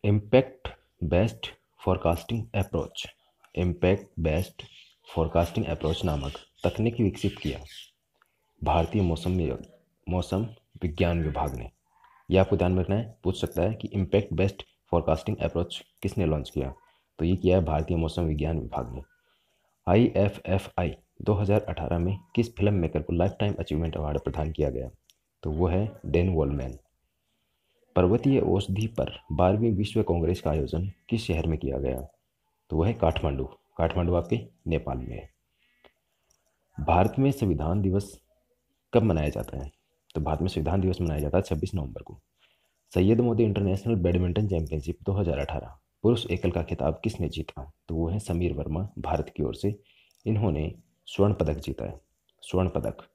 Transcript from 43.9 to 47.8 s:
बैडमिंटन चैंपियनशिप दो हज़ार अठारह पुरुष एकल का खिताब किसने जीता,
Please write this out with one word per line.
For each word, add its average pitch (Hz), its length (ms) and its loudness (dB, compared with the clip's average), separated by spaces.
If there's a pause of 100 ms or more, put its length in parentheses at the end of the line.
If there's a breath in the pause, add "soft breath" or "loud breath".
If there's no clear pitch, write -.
बैडमिंटन 90 500 2
चैंपियनशिप 80 560 -2
दो 98 100 -2
हज़ार 85 260 0
अठारह - 380 -6 (260)
पुरुष 117 240 4
एकल 90 240 0
का 85 120 0
खिताब 80 400 -2
किसने 87 260 -2
जीता, 73 420 -10 (160)